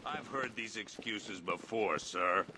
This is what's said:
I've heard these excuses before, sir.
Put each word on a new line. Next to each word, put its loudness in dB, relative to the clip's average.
I've -4
heard -2
these -4
excuses -4
before, 2
sir. 4